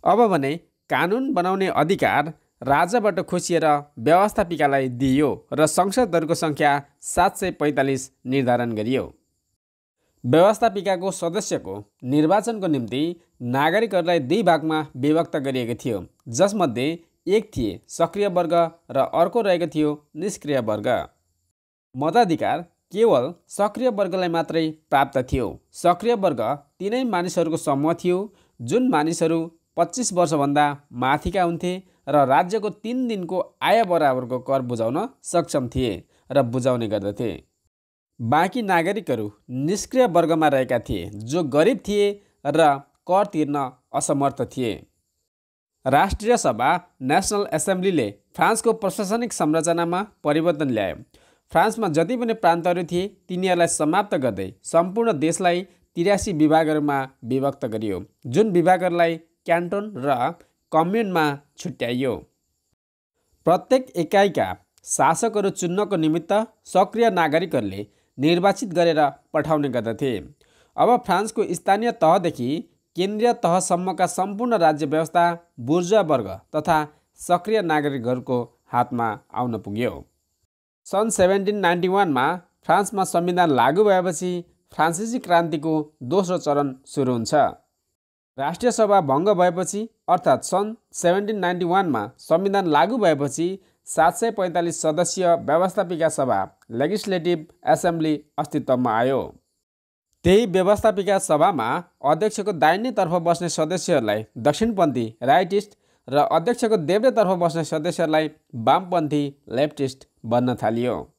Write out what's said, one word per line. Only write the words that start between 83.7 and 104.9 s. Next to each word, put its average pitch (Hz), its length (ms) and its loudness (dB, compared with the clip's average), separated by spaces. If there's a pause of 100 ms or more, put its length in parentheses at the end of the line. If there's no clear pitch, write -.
भएपछि 180 480 0 (400)
फ्रान्सिसी 196 460 -2
क्रान्तिको 165 560 0 (300)
दोस्रो 175 340 0
चरण 143 360 0 (120)
सुरु 131 260 -2
हुन्छ। 113 220 -2 (1040)
राष्ट्रिय 165 340 -2
सभा 202 300 4
भङ्ग 151 280 2
भएपछि, 180 580 0 (180)
अर्थात् 160 380 2
सन् 208 300 -2 (180)
सेभेन्टिन 202 460 0
नाइन्टी 180 260 -2
वानमा 170 460 0 (100)
संविधान 190 480 0
लागू 170 300 2
भएपछि 156 480 0 (400)
सात 165 280 2
सय 233 160 -2
पैँतालिस 175 520 -2
सदस्यीय 170 600 0
व्यवस्थापिका 170 640 0
सभा, 127 320 0 (300)
लेजिस्लेटिभ 170 760 -2 (200)
एसेम्ब्ली 156 540 0 (180)
अस्तित्वमा 127 600 0
आयो। 127 220 2 (1040)
त्यही 196 220 6
व्यवस्थापिका 196 720 2
सभामा 156 480 2 (380)
अध्यक्षको 202 480 0
दाहिनेतर्फ 185 600 2
बस्ने 170 360 0
सदस्यहरूलाई 151 760 0 (140)
दक्षिणपन्थी, 151 640 0 (180)